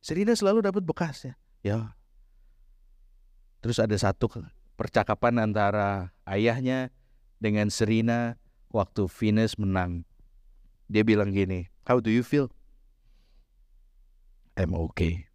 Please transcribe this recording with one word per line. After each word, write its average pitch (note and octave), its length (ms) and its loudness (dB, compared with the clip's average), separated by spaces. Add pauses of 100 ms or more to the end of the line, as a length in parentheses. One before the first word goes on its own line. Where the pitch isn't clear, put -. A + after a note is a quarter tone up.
Serena G3+ 320 0
selalu G#3 300 2
dapet G3 180 0
bekasnya. D#3 560 -6 (240)
Ya. G#2+ 320 -4 (1700)
Terus A#2 160 -2
ada A2 160 2
satu G2 360 0
ke-, - 220 -14 (220)
percakapan A#2 640 0
antara G2+ 720 0 (160)
ayahnya B2+ 640 -2 (480)
dengan G#2 320 0
Serena A#2 640 0 (400)
waktu G2+ 320 -2
Venus G#2+ 500 0
menang. F#2 480 -2 (840)
Dia G#2+ 160 4
bilang G#2 280 2
gini, F#2 360 -2 (180)
"How B2+ 140 2
do A2+ 80 -4
you A#2 160 2
feel?" C#3+ 260 0 (2000)
"I'm F2+ 180 -2
okay." E2+ 600 -4